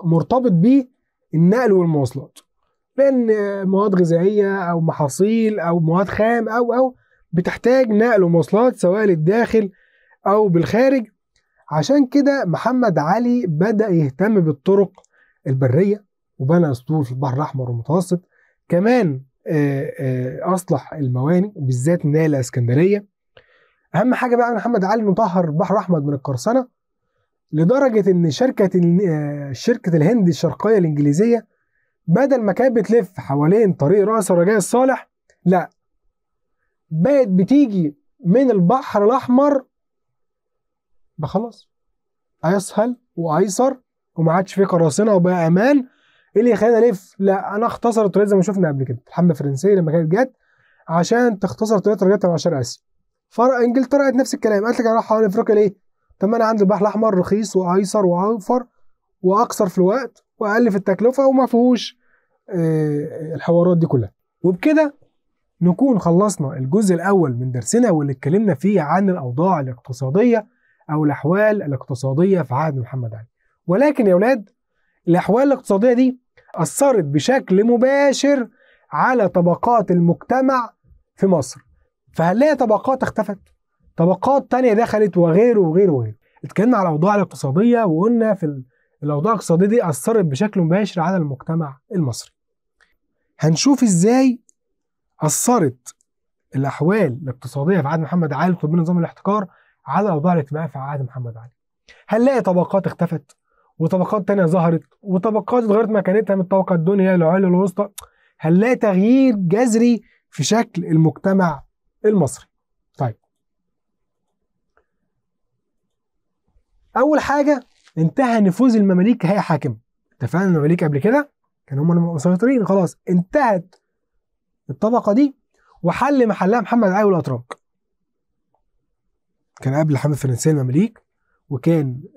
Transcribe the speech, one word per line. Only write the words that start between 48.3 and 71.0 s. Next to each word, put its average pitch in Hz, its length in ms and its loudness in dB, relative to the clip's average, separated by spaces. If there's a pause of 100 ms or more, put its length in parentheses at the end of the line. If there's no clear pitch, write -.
ما 185 60 4
شفنا 185 260 0
قبل 135 160 -4
كده، 127 140 -6 (100)
الحملة 175 240 2
الفرنسية 143 440 0
لما 160 160 0
كانت 160 200 0
جت 254 220 0 (540)
عشان 208 520 0
تختصر 214 380 -2
طريق 202 260 -2
الرجاء 196 160 2
تبع 175 160 0
شرق 156 220 -2
آسيا. - 260 -8 (460)
فإنجلترا 254 760 0
قالت 262 120 0
نفس 262 180 0
الكلام، 214 320 -2
قالت 233 140 -2
لك: 226 60 0
"أنا 226 100 2
رايح 220 100 0
حوالين 220 240 2
أفريقيا 220 260 0
ليه؟ 214 200 2 (440)
طب 196 100 0
ما 233 80 0
أنا 226 80 2
عندي 214 180 0
البحر 190 180 2
الأحمر 208 360 0
رخيص 196 380 -2
وأيسر 190 500 0
وأوفر 208 600 -2 (560)
وأقصر 202 480 0
في - 80 -10
الوقت 214 480 -2 (120)
وأقل 220 340 0
في 202 60 -2
التكلفة 226 500 0
وما 262 180 2
فيهوش، 240 520 0 (520)
آه، 156 840 -4
الحوارات 170 420 2
دي 165 100 2
كلها". 117 240 -2 (300)
وبكده 294 540 0 (680)
نكون 185 380 2
خلصنا 170 580 0
الجزء 175 380 0
الأول 170 400 0
من 127 160 -6
درسنا، 208 400 0
واللي 143 220 0
اتكلمنا 185 400 -2
فيه 190 280 0
عن 185 280 0
الأوضاع 151 500 -2
الاقتصادية 139 880 -2 (440)
أو 151 140 -2